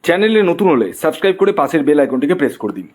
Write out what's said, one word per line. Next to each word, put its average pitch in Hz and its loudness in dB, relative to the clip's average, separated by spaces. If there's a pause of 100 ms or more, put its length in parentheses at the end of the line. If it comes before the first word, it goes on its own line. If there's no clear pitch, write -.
চ্যানেলে 214 2 (100)
নতুন 147 0
হলে 117 2 (160)
সাবস্ক্রাইব 185 0
করে 196 2
পাশের 143 0
বেল 147 4
আইকনটিকে 139 -2
প্রেস 139 0
করে 98 -6
দিন। 87 -14